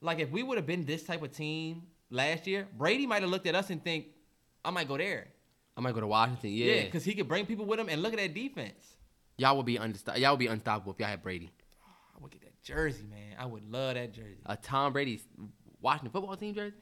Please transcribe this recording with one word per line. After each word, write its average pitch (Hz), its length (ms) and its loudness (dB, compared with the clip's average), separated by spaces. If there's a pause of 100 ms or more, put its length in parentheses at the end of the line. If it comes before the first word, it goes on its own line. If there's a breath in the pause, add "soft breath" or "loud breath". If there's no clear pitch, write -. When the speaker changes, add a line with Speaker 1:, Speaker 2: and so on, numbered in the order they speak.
Speaker 1:
Like, 165 160 0
if 143 120 0
we 190 120 0
would 254 160 0
have 156 80 0
been 170 180 0
this 156 200 -4
type 170 180 -4
of 139 100 -8
team 160 540 -6 (240)
last 147 360 0
year, 190 300 -2
Brady 214 300 2
might 208 160 2
have 180 80 0
looked 185 160 0
at 165 80 2
us 190 160 0
and 165 120 -4
think, 160 260 -4 (560)
"I 160 60 -2
might 175 180 0
go 139 100 0
there." 170 340 -4 (460)
Speaker 2:
I - 20 -6
might 123 140 2
go 113 60 0
to 110 60 0
Washington, 113 440 4
yeah. 117 240 4
Speaker 1:
Yeah, 110 160 2
'cause 165 140 -2
he 208 100 0
could 190 140 0
bring 185 180 2
people 214 200 -2
with 214 140 2
him, 220 80 -2
and 156 140 0
look 220 100 0
at 220 60 0
that 185 160 0
defense. 185 600 -8 (420)
Speaker 2:
Y'all 135 180 8
would 131 100 0
be 120 120 2
unsto-, 107 380 -4
y'all 135 160 8
would 139 60 4
be 123 80 4
unstoppable 107 460 0
if - 60 -10
y'all 107 100 0
had 101 140 -4
Brady. 90 280 -6 (640 soft breath)
Speaker 1:
I - 40 -20
would 135 120 -18
get - 120 -20
that - 200 -20
jersey, 139 440 -2
man. 104 320 -14
I 127 80 -8
would 107 240 -10
love 131 240 -2
that 123 180 -4
jersey. 107 340 -16
Speaker 2:
A 101 100 -2
Tom 139 380 2
Brady 135 260 0 (600)
Washington 135 320 2
football 190 240 -4
team 208 180 -8
jersey? 208 280 -8